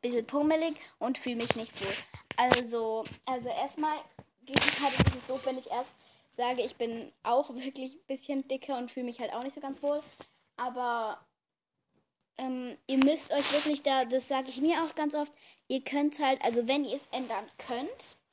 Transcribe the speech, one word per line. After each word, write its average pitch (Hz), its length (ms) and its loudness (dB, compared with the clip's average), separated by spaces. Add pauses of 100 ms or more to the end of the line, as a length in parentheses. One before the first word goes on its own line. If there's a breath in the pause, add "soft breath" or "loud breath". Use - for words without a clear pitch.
bisschen 240 260 0
pummelig 302 500 2 (220 loud breath)
und 254 200 -2
fühl 240 180 -4
mich 233 200 0
nicht 226 240 -10
wohl. 196 140 -2 (420 loud breath)
Also, 233 680 2 (220)
also 247 220 -4
erstmal, 302 480 -2
halt, - 960 0 (120)
es - 100 2
ist 247 120 -12
doof, 262 160 -2
wenn 262 140 0
ich - 120 -10
erst 247 200 -4 (460 soft breath)
sage, 247 260 0
ich 254 140 -2
bin 233 360 -4 (100)
auch 254 340 4
wirklich 262 380 -8
ein 330 120 -20
bisschen 277 420 -4
dicker 269 280 -4
und 247 140 -6
fühl 254 140 -6
mich 240 160 -6
halt 220 120 -6
auch 233 100 -6
nicht 269 120 -6
so 294 60 -12
ganz 277 220 -8
wohl. 294 200 0 (540 loud breath)
Aber 240 600 -2 (1160)
ähm, 254 400 -6 (100)
ihr 269 120 4
müsst 285 320 4
euch 277 220 2
wirklich 294 300 2
da, 269 220 4
das 254 240 0
sag 262 200 0
ich 262 120 -6
mir 320 240 4
auch 311 100 -6
ganz 302 200 0
oft, 294 180 0 (360 loud breath)
ihr 262 140 0
könnt's 294 360 0
halt, 269 240 4
also 233 240 2
wenn 277 180 2
ihr 226 120 -4
es 285 160 -8
ändern 233 360 -4 (100)
könnt 277 580 -8 (160)